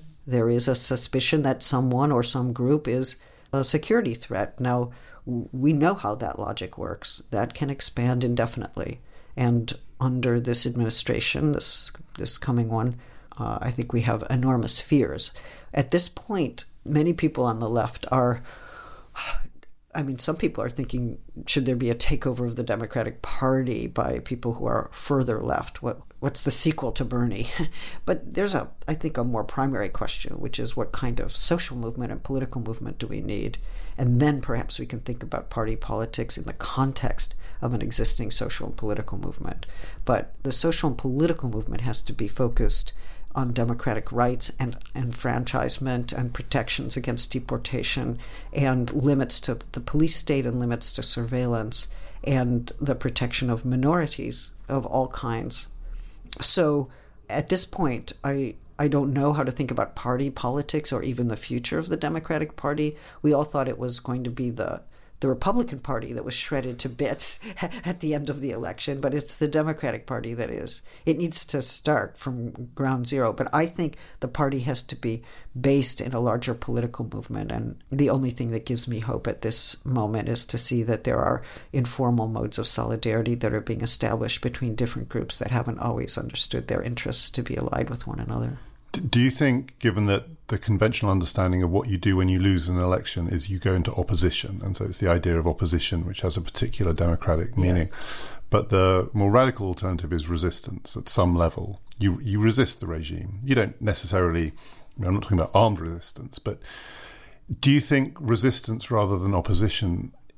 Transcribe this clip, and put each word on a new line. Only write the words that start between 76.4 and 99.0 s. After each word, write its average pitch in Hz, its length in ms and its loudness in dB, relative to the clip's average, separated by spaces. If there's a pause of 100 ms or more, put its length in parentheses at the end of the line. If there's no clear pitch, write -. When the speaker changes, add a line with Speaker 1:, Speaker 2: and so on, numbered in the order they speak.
Speaker 1:
political 120 580 -4
movement, 104 400 -6
and 113 300 -6 (100)
the 135 180 4
only 131 200 2
thing 117 220 -4
that 113 140 -4
gives 117 220 -2
me 117 120 -2
hope 113 280 -4
at 110 140 -4
this - 440 0
moment 110 420 0
is 117 200 2
to - 100 -2
see 120 260 4
that 110 220 0
there - 140 2
are 120 220 2 (300)
informal 120 560 2
modes 113 320 -2
of 113 80 2
solidarity 113 680 2
that 117 180 0
are 110 80 0
being 110 200 -4
established 113 600 2
between 120 340 -2
different 120 340 -2
groups - 300 -2
that - 120 -4
haven't 120 280 -2
always 117 380 0
understood 123 500 -4
their - 160 0
interests - 460 0
to - 120 -4
be - 140 -4
allied - 340 -2
with 120 160 -8
one 113 140 -6
another. 117 380 -4 (340)
Speaker 2:
D-, 202 100 -4
do 120 200 4
you 127 100 6
think, 135 480 0
given 104 280 2
that 98 180 2 (220)
the 104 100 -2
conventional 107 540 2
understanding 92 520 2
of 85 60 4
what 104 200 2
you 98 80 0
do 95 180 2
when 92 140 4
you 92 100 4
lose 92 300 4
an 90 80 2
election 90 500 0
is 87 220 -2
you 92 100 -4
go 95 140 2
into 90 200 2
opposition, 90 680 0
and 98 140 -4
so - 80 -4
it's - 140 -4
the 95 100 4
idea 85 280 4
of 82 100 2
opposition 85 580 0
which 92 160 -8
has 92 160 0
a 90 40 -2
particular 90 520 0
democratic 82 640 2
meaning. 90 320 4
Speaker 1:
Yes. - 400 -6 (200)
Speaker 2:
But - 200 4
the 92 440 6